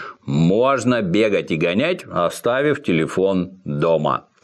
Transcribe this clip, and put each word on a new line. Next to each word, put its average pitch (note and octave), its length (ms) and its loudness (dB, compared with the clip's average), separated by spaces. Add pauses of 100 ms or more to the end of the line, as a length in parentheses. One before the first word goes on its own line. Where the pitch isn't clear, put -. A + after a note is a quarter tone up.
(260)
можно A2+ 760 2
бегать F#2+ 500 0
и E2+ 40 0
гонять, G2 480 0
оставив B2+ 800 -2
телефон F#2 800 -2
дома. D2+ 640 0 (180)